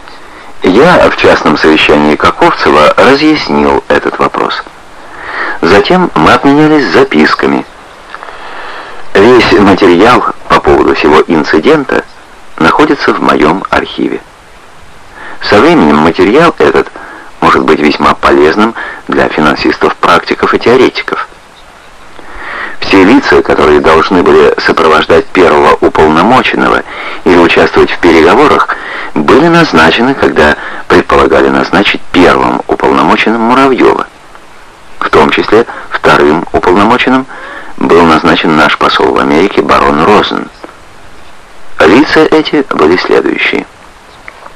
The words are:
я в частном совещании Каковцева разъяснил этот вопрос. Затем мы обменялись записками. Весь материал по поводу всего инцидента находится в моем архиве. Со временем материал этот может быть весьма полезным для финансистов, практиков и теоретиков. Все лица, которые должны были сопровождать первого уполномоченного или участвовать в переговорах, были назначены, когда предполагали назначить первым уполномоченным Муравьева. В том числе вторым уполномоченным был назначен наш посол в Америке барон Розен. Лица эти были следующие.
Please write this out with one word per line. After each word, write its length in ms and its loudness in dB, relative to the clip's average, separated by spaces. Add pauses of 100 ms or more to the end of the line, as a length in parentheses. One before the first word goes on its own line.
(600)
я 480 4
в 80 -6
частном 400 0
совещании 580 2
Каковцева 800 0
разъяснил 920 0
этот 300 -2
вопрос. 440 -4 (1000)
Затем 540 2
мы 160 2
обменялись 600 2
записками. 720 0 (1500)
Весь 400 4
материал 680 2 (240)
по 120 0
поводу 360 2
всего 320 2
инцидента 760 0 (540)
находится 560 0
в 80 -6
моем 480 0
архиве. 520 -6 (1200)
Со 180 0
временем 380 4
материал 640 2
этот 300 0 (520)
может 220 0
быть 160 0
весьма 340 0
полезным 640 0 (320)
для 200 -2
финансистов, 680 -2
практиков 580 -2
и 60 0
теоретиков. 680 0 (1500)
Все 240 2
лица, 380 2
которые 380 0
должны 440 2
были 360 4
сопровождать 680 2
первого 540 2
уполномоченного 1000 0 (400)
или 140 2
участвовать 540 2
в 80 -6
переговорах, 760 2 (380)
были 340 2
назначены, 680 2
когда 400 0 (320)
предполагали 640 2
назначить 520 -2 (100)
первым 560 0
уполномоченным 720 0
Муравьева. 680 0 (920)
В 100 -6
том 220 2
числе 340 0 (240)
вторым 600 0
уполномоченным 760 0 (520)
был 260 4
назначен 520 0
наш 220 2
посол 360 0
в 40 -2
Америке 440 0
барон 420 0
Розен. 460 0 (1300)
Лица 420 2
эти 480 0
были 280 0
следующие. 680 -2 (920)